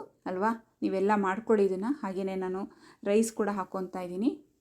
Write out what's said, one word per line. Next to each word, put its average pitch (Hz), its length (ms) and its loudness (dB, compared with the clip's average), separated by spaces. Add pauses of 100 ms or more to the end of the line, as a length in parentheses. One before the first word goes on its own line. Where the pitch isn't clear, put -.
(280)
ಅಲ್ವಾ? 185 220 0 (320)
ನೀವೆಲ್ಲ 196 300 2 (140)
ಮಾಡ್ಕೊಳ್ಳಿ 202 420 2
ಇದನ್ನು. 190 220 -2 (120)
ಹಾಗೆಯೇ 190 420 -4
ನಾನು 185 180 -4 (480)
ರೈಸ್ 226 280 4
ಕೂಡ 208 200 0
ಹಾಕ್ಕೊತಾ 185 480 -6
ಇದ್ದೀನಿ. 190 240 0 (300)